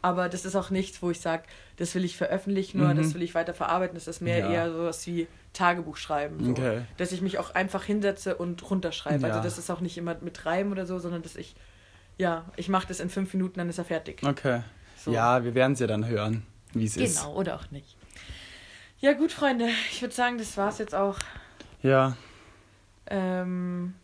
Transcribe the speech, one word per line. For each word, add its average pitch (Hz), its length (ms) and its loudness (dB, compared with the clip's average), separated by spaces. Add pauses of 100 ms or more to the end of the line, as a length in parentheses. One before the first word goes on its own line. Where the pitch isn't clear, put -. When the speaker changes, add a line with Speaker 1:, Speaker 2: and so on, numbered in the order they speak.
Speaker 1:
Aber 180 260 2
das 175 160 -6
ist 190 120 -6
auch 185 140 0
nichts, 190 320 -2
wo 175 80 0
ich 170 100 -2
sag, 165 240 -2 (320)
das 170 180 -4
will 180 100 0
ich 170 120 -4
veröffentlichen 190 640 0
oder 147 140 8
Speaker 2:
Mhm. 151 40 4
Speaker 1:
das 156 160 4
will 175 80 -2
ich 170 120 -4
weiter 170 200 0
verarbeiten. 175 400 0
Das 170 120 -12
ist 170 140 -8
mehr 170 180 2
Speaker 2:
Ja. 170 120 2
Speaker 1:
eher 170 220 2
sowas 165 340 -4
wie 170 200 -2 (260)
Tagebuch 175 440 2
schreiben, 151 480 -2
so. 123 80 2
Speaker 2:
Okay. 123 300 0 (140)
Speaker 1:
Dass 180 160 -2
ich 180 100 -4
mich 190 160 0
auch - 160 -6
einfach 190 300 0
hinsetze 202 520 0
und 175 340 -6
runterschreibe. 160 560 0
Also 110 120 2
Speaker 2:
Ja. 110 40 0
Speaker 1:
das 110 160 -2
ist - 120 -8
auch 170 100 -2
nicht 175 180 -4
immer 170 220 -4
mit 170 260 -10
Reimen 190 240 0
oder 190 160 -4
so, 180 120 -4
sondern 170 240 -4
dass 165 120 -14
ich, - 220 -14 (640)
ja, 170 260 0 (120)
ich 180 120 -6
mach 190 160 4
das - 160 -6
in 175 100 -2
fünf 196 240 -2
Minuten, 185 240 0
dann 175 100 -2
ist 170 100 -4
er 170 60 -4
fertig. - 400 -4
Speaker 2:
Okay. 139 360 2 (360)
Speaker 1:
So. - 160 -2
Speaker 2:
Ja, 120 320 6
wir 117 100 0
werden's 127 260 6
ja 120 60 4
dann 107 200 2
hören, 107 380 0 (280)
wie's 110 240 0
ist. 208 220 2
Speaker 1:
Genau, 147 160 -6
oder 180 220 -2
auch - 140 -12
nicht. - 260 -14 (1040)
Ja 277 140 8
gut, 294 180 2
Freunde, 254 360 2 (220)
ich - 120 -6
würd 240 100 -4
sagen, 240 260 0
das 214 180 -6
war's 208 220 0
jetzt 214 160 -6
auch. 196 240 2 (640)
Speaker 2:
Ja. 131 340 6 (920)
Speaker 1:
Ähm. 180 960 -2